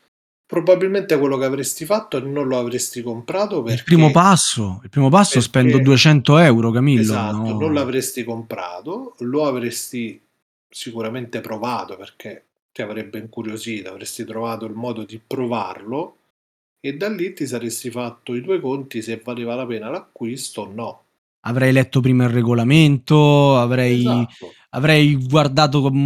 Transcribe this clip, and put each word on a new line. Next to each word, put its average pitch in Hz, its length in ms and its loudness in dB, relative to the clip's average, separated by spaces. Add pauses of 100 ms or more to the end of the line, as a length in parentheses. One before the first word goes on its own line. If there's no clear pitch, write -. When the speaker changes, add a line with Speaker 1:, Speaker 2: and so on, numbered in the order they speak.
(440)
Speaker 1:
probabilmente 185 760 0
quello 139 180 0
che 135 60 -2
avresti 139 400 -4
fatto 208 320 -2
è 127 40 -4
non 139 280 -4
lo 127 100 0
avresti 120 420 -6
comprato 160 580 -6
Speaker 2:
Il 127 60 -2
Speaker 1:
perché 120 200 -4
Speaker 2:
primo 160 260 6
passo, 131 720 2
il 117 80 -20
primo 139 180 2
passo 190 260 4
Speaker 1:
perché 120 120 2
Speaker 2:
spendo 127 320 4
duecento 139 600 4
euro, 117 340 6
Camillo, 123 300 4
Speaker 1:
Esatto, 107 340 -2
Speaker 2:
no. 110 240 -4
Speaker 1:
non 156 140 0
l'avresti 127 500 -4
comprato, 113 960 -12
lo 139 260 -2
avresti 120 720 -8 (480)
sicuramente 117 720 -10
provato 110 560 -8
perché - 480 -20 (280)
ti 123 100 -10
avrebbe 107 380 -12
incuriosito, 110 680 -12
avresti 104 360 -14
trovato 113 400 -10
il 107 100 -12
modo 113 300 -10
di 110 200 -18
provarlo, 117 920 -8 (640)
e 139 160 -8
da 196 120 -4
lì 185 240 -6
ti 147 140 -8
saresti 117 440 -8
fatto 120 440 -10
i 120 80 -6
tuoi 180 180 -2
conti 135 420 -8
se 113 220 -8
valeva 120 300 -8
la 127 120 -8
pena 113 240 -8
l'acquisto 127 720 -10
o 101 100 -14
no. 110 280 -12 (460)
Speaker 2:
Avrei 131 260 2
letto 131 280 2
prima 123 240 4
il 123 60 2
regolamento, 143 1300 4
avrei, 123 420 2
Speaker 1:
Esatto. 120 520 -2 (180)
Speaker 2:
avrei 147 460 4
guardato 139 640 2
con 135 140 2 (120)